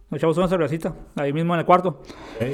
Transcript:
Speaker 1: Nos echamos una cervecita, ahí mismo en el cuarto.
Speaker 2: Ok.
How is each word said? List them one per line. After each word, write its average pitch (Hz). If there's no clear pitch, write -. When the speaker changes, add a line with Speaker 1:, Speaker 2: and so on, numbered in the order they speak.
Speaker 1:
Nos 151
echamos 160
una 185
cervecita, 165
ahí 143
mismo 165
en 165
el -
cuarto. 180
Speaker 2:
Ok. 117